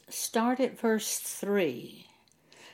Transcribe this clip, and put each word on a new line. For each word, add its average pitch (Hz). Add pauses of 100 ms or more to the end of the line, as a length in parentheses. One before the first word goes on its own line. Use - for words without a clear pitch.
(120)
start 240
at 247
verse 220
three. 190 (640)